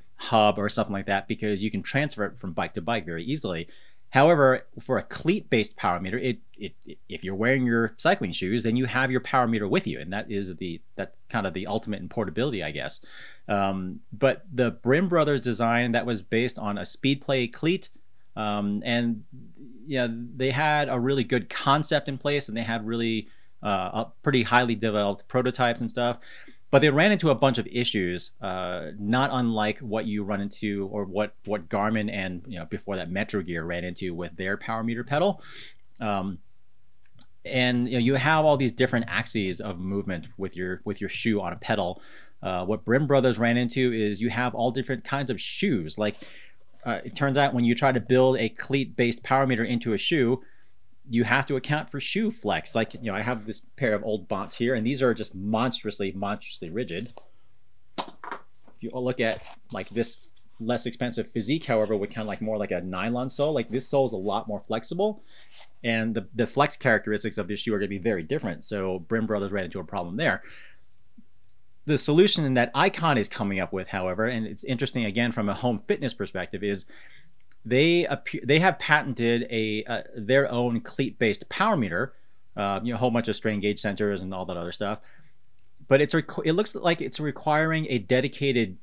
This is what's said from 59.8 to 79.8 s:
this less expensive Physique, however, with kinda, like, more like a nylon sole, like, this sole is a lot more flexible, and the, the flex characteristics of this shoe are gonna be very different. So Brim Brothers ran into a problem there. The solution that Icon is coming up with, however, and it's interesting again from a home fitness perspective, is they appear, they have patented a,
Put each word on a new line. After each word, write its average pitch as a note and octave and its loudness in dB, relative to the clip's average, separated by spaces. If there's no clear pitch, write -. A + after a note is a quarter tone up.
this A2 -2
less A#2 0
expensive A#2 -4
Physique, A#2+ 0
however, G#2+ 2
with G2+ -2
kinda, A2 -6
like, G2 -6
more A2 -2
like G2 -2
a F2 0
nylon A2 -2
sole, D3 0
like, A#2+ 0
this B2+ -2
sole C3+ 4
is A2+ -4
a G#2 -2
lot G2+ -2
more G#2 -4
flexible, F3+ -2
and A2+ 2
the, G2+ -2
the A2+ 2
flex - 2
characteristics G#2+ 2
of F#2+ -2
this G2+ -4
shoe A2 0
are - 2
gonna G2 0
be G2 -6
very F#2 0
different. A2+ -4
So F#2+ -2
Brim A2 0
Brothers G2+ 0
ran G2 -2
into E2+ -6
a F2+ -4
problem F2+ -6
there. C3+ 2
The D3 4
solution D3+ 6
that A#2+ 4
Icon D#3+ 4
is G2+ 0
coming G2+ -2
up F2 -2
with, F#2 -4
however, F#2 0
and A2+ -2
it's - -12
interesting B2+ -2
again A#2 2
from G#2+ 0
a G2 2
home A#2 0
fitness C#3+ 0
perspective, F#2 -6
is G2+ -2
they D#3+ 6
appear, - -4
they C#3+ 6
have F3+ 4
patented A#2+ 2
a, A2 0